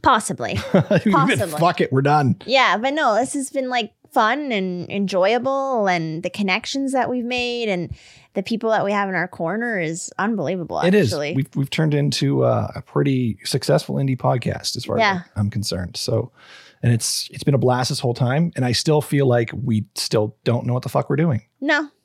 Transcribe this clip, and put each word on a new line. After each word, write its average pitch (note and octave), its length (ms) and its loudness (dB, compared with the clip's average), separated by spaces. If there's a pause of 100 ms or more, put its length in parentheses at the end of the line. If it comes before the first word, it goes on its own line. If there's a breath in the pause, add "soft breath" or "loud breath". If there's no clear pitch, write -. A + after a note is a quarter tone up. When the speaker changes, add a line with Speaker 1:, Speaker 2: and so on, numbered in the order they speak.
Speaker 1:
Possibly. G#3+ 640 0
Speaker 2:
<laughs> - 80 -2
We've F#3 160 4 (140)
been, G#3+ 100 2
Speaker 1:
Possibly. G3 460 2
Speaker 2:
"Fuck E3+ 220 2
it, E3 100 0
we're C3 100 2
done." C#3+ 440 4
Speaker 1:
Yeah, A#3 320 4
but C4+ 160 0
no, C#4+ 220 2
this B3 180 0
has C#4 180 -4
been, C4 180 -4
like, A#3+ 220 -4 (220)
fun C4 400 2
and F#3 360 -4
enjoyable, A3+ 960 0
and E3 360 -2
the F3+ 60 -4
connections A3+ 640 -2
that B3+ 160 0
we've B3 160 -4
made A#3+ 440 -4
and F3 240 -4 (400 loud breath)
the G3+ 100 -2
people A3+ 260 -2
that G3+ 160 2
we G3+ 80 0
have G3+ 160 0
in F#3 60 -4
our E3+ 120 -2
corner G#3 520 -4
is E3 380 -4
unbelievable, F3+ 600 -2
Speaker 2:
It F#3 160 2
is. D#3 160 4
Speaker 1:
actually. C#3+ 240 -4
Speaker 2:
We've, C3+ 200 0
we've C#3 140 -2
turned D#3 240 0
into, C#3 520 2
uh, A2+ 280 0
a - 80 -10
pretty C3 640 0
successful D3 520 0
indie C3+ 220 0
podcast - 600 -2
as B2 80 -8
far - 120 -2
Speaker 1:
Yeah. F#3+ 280 0
Speaker 2:
as - 100 -20
I'm G#2 140 0
concerned. F2+ 480 -6
So, A#2 340 -2 (500 loud breath)
and A#2 120 4
it's, - 380 -2
it's - 120 -14
been C#3+ 100 4
a C3+ 40 4
blast B2 320 2
this D3 100 -4
whole A#2+ 140 -2
time, C#3 420 0
and C3 80 -2
I B2 80 0
still D3+ 300 2
feel C#3 260 0
like A#2+ 260 2
we A2 300 0 (120)
still - 500 -2
don't A#2+ 200 0
know B2 80 -2
what B2+ 100 -2
the B2+ 60 -6
fuck - 200 -2
we're C#3+ 80 2
doing. D3 240 2 (180)
Speaker 1:
No. D#4 300 0 (160)